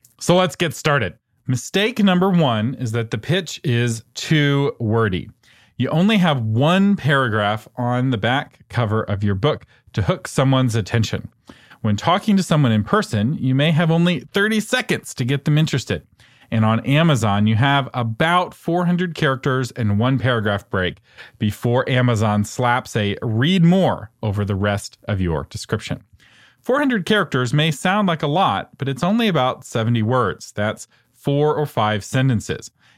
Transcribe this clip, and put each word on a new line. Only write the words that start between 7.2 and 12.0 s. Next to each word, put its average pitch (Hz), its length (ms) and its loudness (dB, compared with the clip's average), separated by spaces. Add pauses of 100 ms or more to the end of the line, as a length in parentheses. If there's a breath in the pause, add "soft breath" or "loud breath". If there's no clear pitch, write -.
on 123 320 0
the 120 80 0
back 117 500 -2
cover 110 360 -2
of 101 200 -4
your 101 120 0
book - 300 -2 (280 soft breath)
to 113 80 -2
hook 180 260 -2
someone's 131 480 2
attention. 110 540 -2 (520 loud breath)
When 107 140 0
talking 190 400 0